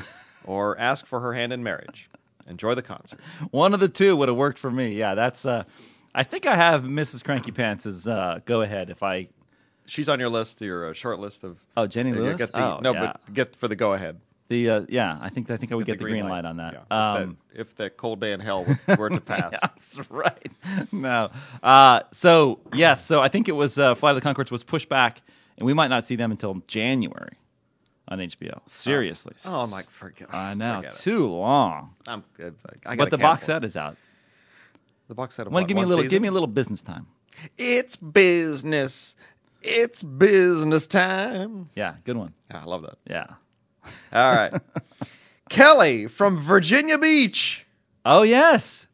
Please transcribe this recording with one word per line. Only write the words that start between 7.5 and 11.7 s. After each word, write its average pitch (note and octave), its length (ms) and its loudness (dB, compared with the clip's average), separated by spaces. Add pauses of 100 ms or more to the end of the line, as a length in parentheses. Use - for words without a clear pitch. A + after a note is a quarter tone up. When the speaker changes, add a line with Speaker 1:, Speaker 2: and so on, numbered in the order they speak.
Speaker 1:
Pants's, G2+ 560 -6
uh, F#2 380 -4
go-ahead G#2 440 -2
if F2+ 140 -20
I F#2 240 -6 (560)
Speaker 2:
She's D3 260 -8
on C#3 100 0
your B2 100 -4
list, A2+ 300 -6
your, F2 300 -8
uh, - 40 -10
short A2+ 240 -8
list G2+ 260 -14
of F2+ 140 -16 (180)